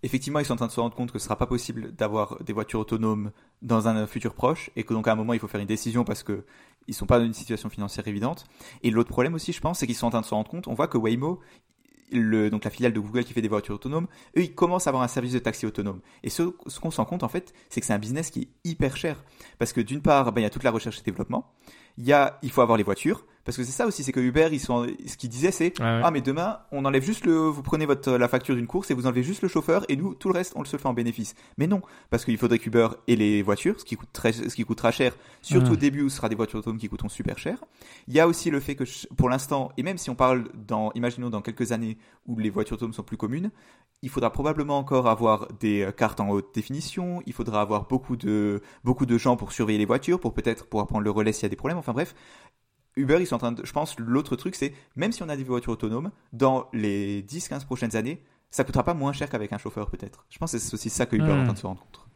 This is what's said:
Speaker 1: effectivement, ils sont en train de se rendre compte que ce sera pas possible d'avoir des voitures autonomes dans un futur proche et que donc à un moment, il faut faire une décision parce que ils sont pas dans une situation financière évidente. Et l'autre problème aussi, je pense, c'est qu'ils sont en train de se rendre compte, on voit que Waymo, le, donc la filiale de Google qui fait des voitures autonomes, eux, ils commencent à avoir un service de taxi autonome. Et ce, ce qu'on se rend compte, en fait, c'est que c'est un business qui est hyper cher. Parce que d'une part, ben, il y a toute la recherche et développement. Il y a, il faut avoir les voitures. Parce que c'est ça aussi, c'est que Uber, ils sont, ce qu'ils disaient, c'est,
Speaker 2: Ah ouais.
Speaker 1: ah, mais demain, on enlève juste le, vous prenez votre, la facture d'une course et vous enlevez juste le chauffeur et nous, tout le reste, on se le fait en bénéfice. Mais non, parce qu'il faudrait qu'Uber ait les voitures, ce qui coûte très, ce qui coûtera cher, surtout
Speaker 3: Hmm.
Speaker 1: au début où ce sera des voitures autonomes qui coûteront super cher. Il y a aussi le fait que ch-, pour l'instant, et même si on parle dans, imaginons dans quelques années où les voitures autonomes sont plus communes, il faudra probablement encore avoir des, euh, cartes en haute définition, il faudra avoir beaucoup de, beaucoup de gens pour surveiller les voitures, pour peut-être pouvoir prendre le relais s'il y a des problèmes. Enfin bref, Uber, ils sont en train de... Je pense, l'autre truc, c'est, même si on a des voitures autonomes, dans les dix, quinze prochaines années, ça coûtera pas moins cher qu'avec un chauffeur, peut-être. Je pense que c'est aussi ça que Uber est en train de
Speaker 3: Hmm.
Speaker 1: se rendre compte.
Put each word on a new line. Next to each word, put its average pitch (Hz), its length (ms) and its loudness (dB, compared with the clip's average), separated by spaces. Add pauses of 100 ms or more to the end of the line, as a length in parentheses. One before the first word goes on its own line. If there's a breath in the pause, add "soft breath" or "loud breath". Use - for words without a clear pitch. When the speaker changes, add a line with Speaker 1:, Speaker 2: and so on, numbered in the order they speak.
Speaker 1:
effectivement, 139 360 -2
ils 143 80 0
sont 143 80 0
en - 20 -2
train 120 120 -2
de - 40 -8
se - 80 -2
rendre 117 160 -2
compte 120 160 -6
que 110 60 -6
ce - 60 -6
sera 107 120 -2
pas 123 100 -2
possible 117 480 -6
d'avoir 107 480 -2
des 104 120 -6
voitures 107 260 -4
autonomes 107 500 -2 (300 soft breath)
dans 113 280 2
un 107 180 0
futur 110 280 -4
proche - 400 0
et 117 100 -4
que 113 100 -2
donc 110 120 0
à 113 60 4
un 107 40 2
moment, 110 180 0
il 117 60 0
faut 107 80 -8
faire 101 120 -4
une 101 60 -6
décision 113 380 -2
parce 104 180 -6
que 101 220 -6 (420 soft breath)
ils - 80 -8
sont - 120 -6
pas 123 120 6
dans 117 80 4
une 113 80 -2
situation - 340 -8
financière 101 400 -8
évidente. 107 380 -4 (360 loud breath)
Et 120 80 4
l'autre 113 200 4
problème 143 240 2
aussi, 160 180 -6
je - 80 -8
pense, 170 200 -2
c'est 127 60 -2
qu'ils 117 100 -4
sont 120 100 -2
en 113 40 2
train 113 120 0
de - 40 -8
se - 80 -4
rendre 107 140 -2
compte, - 200 -10
on - 60 -6
voit 151 140 0
que - 80 -2
Waymo, 123 440 0 (720 soft breath)
le, 110 380 4
donc 104 160 -2
la 107 60 -2
filiale 120 240 2
de 107 60 0
Google 110 240 -2
qui - 100 -12
fait 117 80 0
des 107 60 0
voitures 104 260 -2
autonomes, 156 320 -4 (320 loud breath)
eux, 175 40 4
ils 170 120 -2
commencent 175 320 2
à 151 40 2
avoir 131 120 2
un 120 60 0
service 123 260 -4
de 123 40 2
taxi 113 280 -2
autonome. 101 340 -4 (220 soft breath)
Et 120 80 -4
ce, 175 240 -2 (120)
ce - 140 -14
qu'on 165 100 -4
se - 60 -8
rend - 80 0
compte, 180 180 -4
en 120 60 -2
fait, - 240 -8 (160 soft breath)
c'est - 120 -4
que - 60 -8
c'est - 60 0
un 104 60 0
business 127 320 -4
qui - 120 -6
est - 60 -8 (220)
hyper 139 260 -2
cher. - 260 -4 (360 loud breath)
Parce - 160 -2
que 120 80 2
d'une 131 180 -4
part, 139 320 6
ben, 117 80 2
il 110 40 2
y - 20 2
a 101 40 0
toute 131 140 -8
la 127 60 6
recherche 110 300 -4
et - 20 -20
développement. - 500 -4 (460 loud breath)
Il 120 80 -4
y 139 80 6
a, 139 280 4
il 127 80 -4
faut 131 120 6
avoir 113 160 8
les 104 60 4
voitures. 101 420 0 (180 soft breath)
Parce 120 120 -6
que 127 80 -4
c'est 127 80 -8
ça 233 140 0
aussi, 185 180 -2
c'est 131 80 -2
que 131 80 2
Uber, 131 320 6
ils 135 80 -2
sont, 120 260 0 (200)
ce - 100 -12
qu'ils 120 140 -8
disaient, 135 200 2
c'est, 170 300 2
Speaker 2:
Ah 117 160 2
ouais. 117 80 2
Speaker 1:
ah, 170 60 6
mais 147 100 2
demain, 160 380 -2 (120)
on 139 140 -4
enlève 135 180 4
juste 208 220 -2
le, 170 100 6
vous 156 280 2
prenez 156 240 0
votre, 139 260 2
la 120 160 4
facture 127 260 2
d'une 120 120 0
course - 240 -4
et 143 40 4
vous 123 120 -2
enlevez 123 160 2
juste 180 180 -2
le 190 80 0
chauffeur 170 400 2
et 139 80 2
nous, 180 180 -4
tout - 140 -4
le 185 60 2
reste, 180 200 -2
on 147 120 -6
se 143 100 -6
le - 20 -4
fait 139 80 -4
en 127 60 2
bénéfice. 117 420 -2 (220 loud breath)
Mais 143 100 2
non, 190 140 2 (300 loud breath)
parce 117 160 0
qu'il 117 100 2
faudrait 117 220 4
qu'Uber 113 300 4 (200)
ait 120 80 8
les 107 240 4
voitures, 104 400 0
ce - 60 -18
qui 113 100 -6
coûte - 160 -16
très, 113 200 2
ce 117 220 -4
qui 117 100 -4
coûtera 117 260 2
cher, 123 240 2 (260 loud breath)
surtout 127 300 4
Speaker 3:
Hmm. - 20 8
Speaker 1:
au 107 40 6
début 143 260 2
où 139 80 2
ce 139 80 -8
sera 117 100 -2
des 110 60 0
voitures 107 240 -2
autonomes 113 200 -4
qui 107 120 -6
coûteront 110 180 -6
super - 300 -4
cher. 202 180 -4 (500 loud breath)
Il 120 60 -10
y 147 80 8
a 165 80 8
aussi 165 220 0
le 139 100 0
fait 139 140 -6
que 139 100 -4
ch-, - 320 -12
pour 123 140 4
l'instant, 135 480 -2
et 123 40 -4
même 185 140 -4
si - 140 -8
on 123 40 -4
parle 127 300 4 (100)
dans, 107 380 -2
imaginons 120 380 -4
dans 107 100 -4
quelques 117 320 -4
années 110 240 -4 (300 soft breath)
où 117 120 -6
les 107 120 0
voitures 107 260 -2
autonomes 113 160 -6
sont 104 100 -10
plus 110 140 -8
communes, 147 340 -4 (520 soft breath)
il 127 80 -8
faudra 120 200 0
probablement 147 460 0
encore 131 320 2
avoir 110 400 4 (100)
des, 104 260 0
euh, 95 60 -2
cartes 110 300 0
en 101 80 0
haute 101 260 -2
définition, 175 680 -6
il - 80 -10
faudra 107 300 0
avoir 104 260 0
beaucoup 131 300 -2
de, 104 420 2 (240 loud breath)
beaucoup 127 220 2
de 120 100 4
gens 123 220 4
pour - 140 -8
surveiller 107 260 2
les 104 80 4
voitures, 151 340 2
pour 113 140 -2
peut-être 113 320 -2
pouvoir 104 200 -2
prendre 107 180 -2
le 104 60 2
relais 107 220 2
s'il - 120 -4
y - 20 0
a - 20 0
des - 80 -4
problèmes. 165 220 -4
Enfin 127 160 -6
bref, 151 200 -2 (840 loud breath)
Uber, 139 240 4
ils 180 80 0
sont 123 80 -2
en - 20 -2
train 117 140 -2
de... - 120 -8
Je - 80 -12
pense, 151 280 -2
l'autre 123 340 0
truc, - 220 -6
c'est, 143 160 -2 (240 loud breath)
même 190 160 0
si 220 100 -8
on 165 60 -8
a 147 80 -4
des 135 80 -6
voitures 123 280 -2
autonomes, 117 380 -4 (220 soft breath)
dans 131 400 4
les 101 500 0
dix, 143 260 -10
quinze 139 160 -8
prochaines 120 300 -4
années, 117 300 -4 (260 soft breath)
ça 131 140 0
coûtera 131 180 0
pas 175 120 2
moins 139 180 -2
cher 143 180 -6
qu'avec 107 220 -4
un 101 60 -6
chauffeur, 104 300 -6
peut-être. - 420 -12
Je - 80 -20
pense 160 120 -4
que 120 80 -2
c'est - 160 -6
aussi 107 160 -6
ça 120 160 0
que - 80 -2
Uber - 140 4
est 151 40 4
en 135 120 4
train - 20 2
de 117 60 2
Speaker 3:
Hmm. 104 40 -2
Speaker 1:
se 95 100 -10
rendre 95 140 -8
compte. - 360 -20